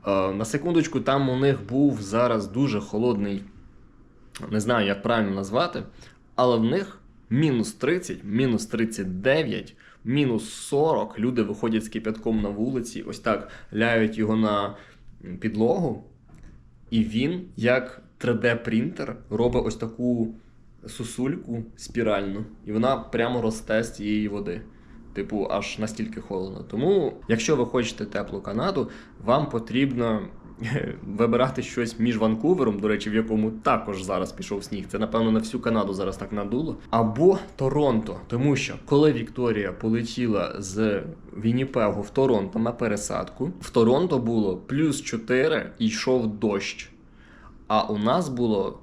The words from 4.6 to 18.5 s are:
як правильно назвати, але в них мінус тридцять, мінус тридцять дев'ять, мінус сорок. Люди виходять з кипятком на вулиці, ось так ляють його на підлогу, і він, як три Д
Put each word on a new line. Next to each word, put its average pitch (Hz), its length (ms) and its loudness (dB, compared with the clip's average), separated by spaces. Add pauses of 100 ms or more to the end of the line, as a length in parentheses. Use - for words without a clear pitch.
як 98 160 -2
правильно 110 320 2
назвати, 113 480 -2 (520)
але 123 220 4
в 110 60 2
них 165 360 -2 (300)
мінус 123 440 2
тридцять, 175 500 -2
мінус 113 420 0
тридцять 101 560 -4
дев'ять, 127 540 0 (280)
мінус 123 460 0
сорок. 139 680 0
Люди 117 220 2
виходять 107 420 0
з - 60 -12
кипятком 110 520 -2
на 104 80 0
вулиці, 117 520 -4
ось - 180 -10
так 104 300 -2 (240)
ляють 113 440 2
його 110 180 2
на 104 400 2 (640)
підлогу, 113 640 0 (840)
і 113 140 2
він, 147 420 0 (100)
як 123 460 0 (160)
три 123 160 0
Д 117 220 2